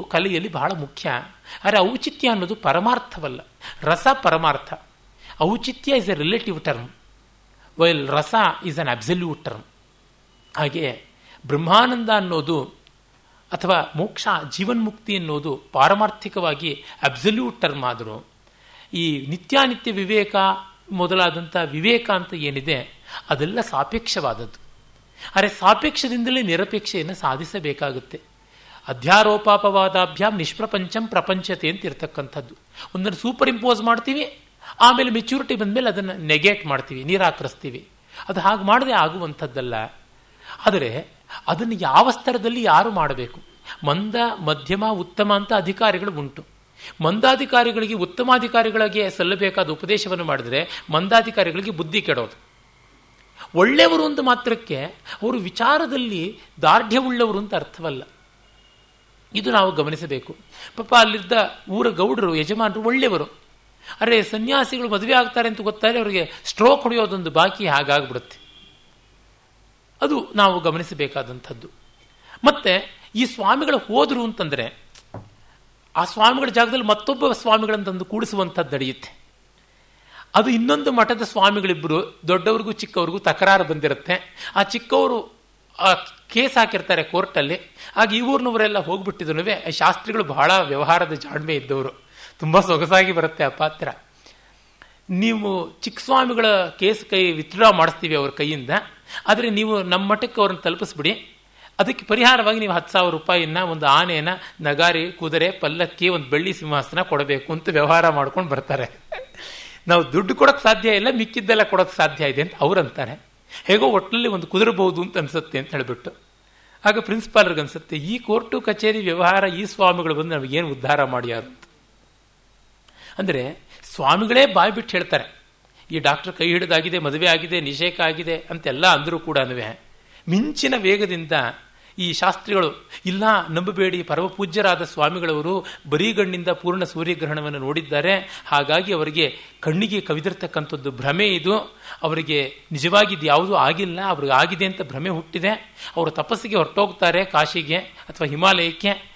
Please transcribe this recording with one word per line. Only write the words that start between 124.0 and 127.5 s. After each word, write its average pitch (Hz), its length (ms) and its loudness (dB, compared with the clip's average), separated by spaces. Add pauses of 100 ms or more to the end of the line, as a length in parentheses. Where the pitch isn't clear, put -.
ಬಾಯ್ 196 260 4
ಬಿಟ್ಟು 226 180 -8
ಹೇಳ್ತಾರೆ, 175 360 -2 (640)
ಈ 160 80 -4
ಡಾಕ್ಟರ್ 147 340 0
ಕೈ 165 140 -2
ಹಿಡಿದಾಗಿದೆ, 170 520 0
ಮದುವೆ 156 280 -2
ಆಗಿದೆ, 165 340 0